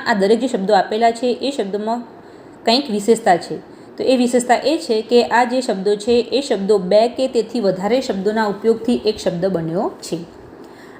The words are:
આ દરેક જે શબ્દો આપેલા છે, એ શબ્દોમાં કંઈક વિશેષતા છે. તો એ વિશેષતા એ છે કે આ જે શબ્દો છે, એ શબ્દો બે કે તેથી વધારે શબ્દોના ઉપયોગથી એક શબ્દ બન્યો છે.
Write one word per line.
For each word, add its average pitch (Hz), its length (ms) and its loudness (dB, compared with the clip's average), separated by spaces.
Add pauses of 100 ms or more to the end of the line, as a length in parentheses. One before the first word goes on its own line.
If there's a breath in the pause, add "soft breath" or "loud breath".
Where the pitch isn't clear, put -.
આ 233 60 2
દરેક 202 260 4
જે 254 80 -2
શબ્દો 202 260 0
આપેલા 220 380 2
છે, 240 300 -2
એ - 100 -2
શબ્દોમાં 214 520 -4 (640 loud breath)
કંઈક 247 260 2
વિશેષતા 208 460 2
છે. 165 180 -10 (420 loud breath)
તો - 60 -6
એ 262 140 2
વિશેષતા 247 460 2
એ 311 140 2
છે 226 240 -2
કે 233 220 4
આ 233 200 2
જે 254 180 0
શબ્દો 208 340 -2
છે, 233 200 0 (160)
એ 254 100 0
શબ્દો 208 360 0
બે 202 300 4
કે 262 200 -2
તેથી 240 320 -2
વધારે 202 420 0
શબ્દોના 214 460 -2
ઉપયોગથી 226 580 0
એક 208 120 0
શબ્દ 175 280 -2
બન્યો 180 460 -2 (100)
છે. - 160 -8 (840 loud breath)